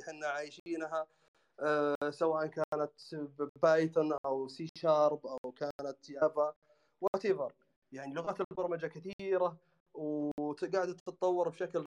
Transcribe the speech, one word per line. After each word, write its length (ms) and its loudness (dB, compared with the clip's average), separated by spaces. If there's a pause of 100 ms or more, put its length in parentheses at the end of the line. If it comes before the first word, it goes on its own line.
احنا 260 -8
عايشينها، 800 -4 (520)
آه، 360 2 (140)
سواء 380 2
كانت 460 -2 (720)
بايثون 600 4
أو 220 -2
سي 300 -10
شارب 500 4
أو 240 -8
كانت 600 -8
جافا، 420 2 (520)
whatever. 460 0 (400)
يعني 220 -10
لغات 280 -4
البرمجة 460 -2
كثيرة، 720 -2 (1080)
وت-، 120 -2
قاعدة 180 0
تتطور 560 0
بشكل 380 -4